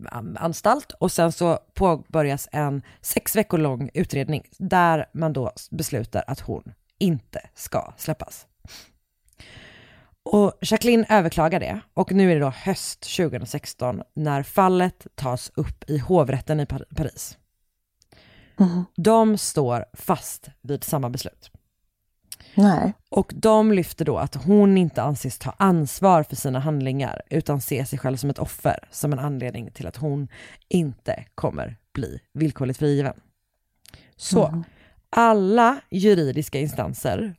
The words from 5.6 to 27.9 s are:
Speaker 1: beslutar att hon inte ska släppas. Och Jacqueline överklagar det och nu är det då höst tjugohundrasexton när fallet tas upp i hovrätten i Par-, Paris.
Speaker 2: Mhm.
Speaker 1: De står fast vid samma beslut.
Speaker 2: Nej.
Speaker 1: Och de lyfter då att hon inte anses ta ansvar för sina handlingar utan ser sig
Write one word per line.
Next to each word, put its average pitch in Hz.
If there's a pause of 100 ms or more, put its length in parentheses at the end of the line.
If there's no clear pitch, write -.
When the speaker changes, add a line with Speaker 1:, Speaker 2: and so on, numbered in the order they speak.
Speaker 1:
beslutar 104
att -
hon - (260)
inte 165 (140)
ska -
släppas. - (1800)
Och 208
Jacqueline 226
överklagar 170
det 202 (140)
och -
nu 190
är 170
det 147
då 139
höst -
tjugohundrasexton 127 (120)
när 147
fallet 185
tas 127
upp -
i 151
hovrätten 139
i 143
Par-, - (100)
Paris. - (1160)
Speaker 2:
Mhm. 180 (120)
Speaker 1:
De 220
står 120
fast - (120)
vid 139
samma 135
beslut. - (1040)
Speaker 2:
Nej. 202 (180)
Speaker 1:
Och -
de 220
lyfter 175
då 151
att -
hon 196
inte 165
anses 135
ta -
ansvar 180
för -
sina 131
handlingar 135
utan 143
ser 131
sig 131